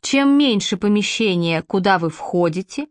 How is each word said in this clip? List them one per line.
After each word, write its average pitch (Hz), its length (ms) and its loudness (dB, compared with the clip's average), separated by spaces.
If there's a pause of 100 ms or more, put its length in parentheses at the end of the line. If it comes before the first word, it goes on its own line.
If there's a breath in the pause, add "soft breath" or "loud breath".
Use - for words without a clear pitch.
Чем 277 360 2
меньше 214 400 2
помещение, 190 840 0
куда 190 360 0
вы 165 120 -2
входите 175 800 -4